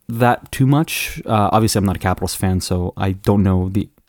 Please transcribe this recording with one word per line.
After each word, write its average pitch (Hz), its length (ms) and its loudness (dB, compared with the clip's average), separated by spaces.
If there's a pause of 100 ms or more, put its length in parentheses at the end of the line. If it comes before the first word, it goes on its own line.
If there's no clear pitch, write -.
that 120 440 0
too 135 140 2
much. 147 600 0
Uh, 104 260 0
obviously, 110 280 2
I'm 98 60 2
not 92 120 0
a - 20 -12
Capitals 92 360 -4
fan, 92 260 0
so 90 340 -4
I 95 180 -4
don't 101 300 2
know 92 240 2
the, 95 220 -4 (200)